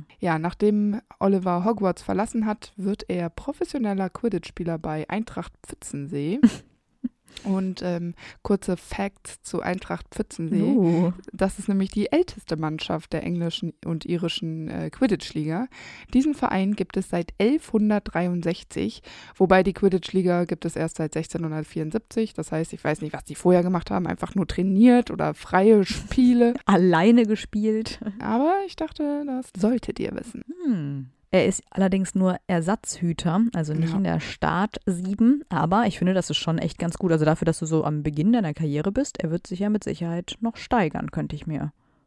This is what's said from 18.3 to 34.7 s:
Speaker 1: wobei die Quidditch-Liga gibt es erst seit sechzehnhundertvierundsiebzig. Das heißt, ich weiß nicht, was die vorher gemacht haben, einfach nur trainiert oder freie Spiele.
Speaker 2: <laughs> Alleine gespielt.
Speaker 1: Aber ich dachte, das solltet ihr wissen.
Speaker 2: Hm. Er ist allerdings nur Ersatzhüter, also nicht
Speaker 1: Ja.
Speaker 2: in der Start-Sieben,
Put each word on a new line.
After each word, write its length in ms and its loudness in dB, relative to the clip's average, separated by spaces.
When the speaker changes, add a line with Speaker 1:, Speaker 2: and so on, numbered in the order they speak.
Speaker 1:
wobei 280 6
die 100 0
Quidditch-Liga 720 2
gibt 220 -4
es 100 -6
erst 220 -4
seit 160 -4
sechzehnhundertvierundsiebzig. 1200 -4
Das 180 -8
heißt, 220 -4
ich 100 -10
weiß 160 -2
nicht, 140 -8
was 100 -12
die 100 -14
vorher 280 4
gemacht 280 -2
haben, 160 -2
einfach 280 -6
nur 120 0
trainiert 640 6
oder 220 -2
freie 540 6
Spiele. 760 4
Speaker 2:
<laughs> 60 -20
Alleine 580 6
gespielt. 760 -2
Speaker 1:
Aber 320 2
ich 100 -14
dachte, 500 -4
das 300 -8
solltet 420 0
ihr 160 -6
wissen. 300 -12
Speaker 2:
Hm. 400 -4
Er 120 4
ist 240 -2
allerdings 440 0
nur 220 2
Ersatzhüter, 920 0
also 180 -2
nicht 200 0
Speaker 1:
Ja. 40 -2
Speaker 2:
in 80 0
der 160 0
Start-Sieben, 1300 0